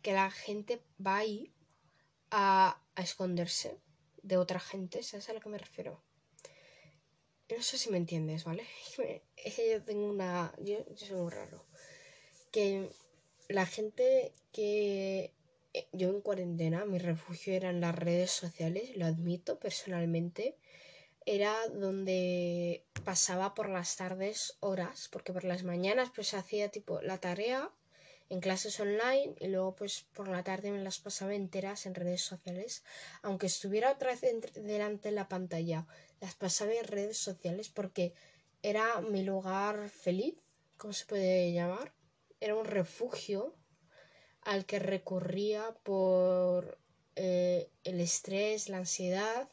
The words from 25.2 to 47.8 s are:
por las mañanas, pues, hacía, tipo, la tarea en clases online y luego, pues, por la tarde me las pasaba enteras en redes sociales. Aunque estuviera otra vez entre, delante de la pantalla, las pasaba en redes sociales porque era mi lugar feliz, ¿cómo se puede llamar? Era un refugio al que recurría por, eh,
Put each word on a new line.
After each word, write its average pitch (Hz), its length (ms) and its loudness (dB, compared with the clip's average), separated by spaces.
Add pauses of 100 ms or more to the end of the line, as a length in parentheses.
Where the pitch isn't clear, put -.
por 180 120 -4
las 180 200 -2
mañanas, 190 500 2
pues, 208 200 -4
hacía, 208 360 -2
tipo, 202 320 -6
la 190 160 -2
tarea 233 520 -2 (600)
en 185 100 -4
clases 190 400 -2
online 233 580 2
y - 100 -4
luego, 190 280 0
pues, - 380 -8
por 202 140 -8
la 180 140 -2
tarde 190 280 -4
me 202 120 -4
las 190 160 -6
pasaba 196 360 -6
enteras 196 520 -4
en 185 80 -8
redes 180 280 -2
sociales. 185 640 -8 (380)
Aunque 196 240 -2
estuviera 214 460 2
otra 269 180 0
vez 247 120 -4
entre, 233 300 2 (100)
delante 208 480 -2
de 208 40 0
la 196 140 -2
pantalla, 170 580 -2 (340)
las 185 140 -10
pasaba 208 400 0
en 226 100 -2
redes 208 340 -4
sociales 185 500 -4
porque 185 460 -2 (480)
era 214 380 2
mi 202 220 0
lugar 196 680 0
feliz, 190 440 0 (420)
¿cómo 208 160 -10
se - 140 -6
puede 185 460 4
llamar? 180 400 -2 (520)
Era 214 120 2
un 220 100 0
refugio 214 920 -2 (840)
al 196 240 0
que 202 120 -2
recurría 196 1040 0
por, 185 960 4 (380)
eh, 180 540 2 (140)